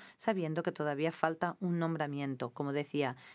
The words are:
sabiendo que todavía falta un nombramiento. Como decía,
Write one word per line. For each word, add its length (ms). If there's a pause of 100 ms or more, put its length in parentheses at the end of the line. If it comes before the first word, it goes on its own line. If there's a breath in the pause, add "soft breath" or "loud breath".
(180 loud breath)
sabiendo 440
que 120
todavía 400
falta 480
un 180
nombramiento. 680
Como 240
decía, 420 (200 loud breath)